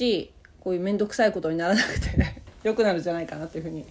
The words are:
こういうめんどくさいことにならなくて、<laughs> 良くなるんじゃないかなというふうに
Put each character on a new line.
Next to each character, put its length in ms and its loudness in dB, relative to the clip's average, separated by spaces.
こ 120 -4
う 40 2
い 20 0
う 20 -2
め 140 0
ん 40 2
ど 100 2
く 60 -10
さ 120 4
い 60 4
こ 100 -4
と 100 0
に 60 0
な 100 0
ら 80 4
な 80 4
く 160 -2
て、 480 0
<laughs> 160 -16
良 100 2
く 100 2
な 100 4
る 60 0
ん 40 -4
じ 60 -2
ゃ 40 0
な 80 -4
い 60 -6
か 80 -12
な 120 -8
と 100 -12
い 40 -6
う 20 -10
ふ 40 -8
う 20 -8
に 220 -10